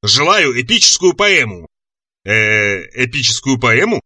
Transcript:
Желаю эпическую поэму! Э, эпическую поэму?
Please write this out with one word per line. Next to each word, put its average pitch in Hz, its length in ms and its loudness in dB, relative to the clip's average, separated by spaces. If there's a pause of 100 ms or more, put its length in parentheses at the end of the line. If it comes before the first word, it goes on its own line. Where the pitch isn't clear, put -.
Желаю 143 580 0
эпическую 180 540 0
поэму! 127 540 0 (580)
Э, 107 800 0
эпическую 127 540 -2
поэму? 127 460 2